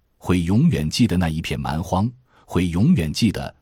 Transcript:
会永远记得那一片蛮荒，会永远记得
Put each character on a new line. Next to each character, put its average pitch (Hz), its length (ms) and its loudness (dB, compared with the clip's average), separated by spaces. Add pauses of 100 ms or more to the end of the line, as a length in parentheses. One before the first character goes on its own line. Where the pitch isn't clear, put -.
(200)
会 92 220 0
永 107 280 2
远 78 180 0
记 110 200 2
得 87 100 -2
那 87 100 2
一 80 140 -2
片 - 180 -6
蛮 71 240 -4
荒， 98 260 0 (360)
会 92 220 -2
永 95 260 2
远 80 180 0
记 110 180 0
得 - 320 -6